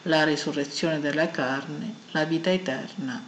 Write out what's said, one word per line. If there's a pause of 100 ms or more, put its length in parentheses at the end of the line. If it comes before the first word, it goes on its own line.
la
risurrezione
della
carne, (160)
la
vita
eterna.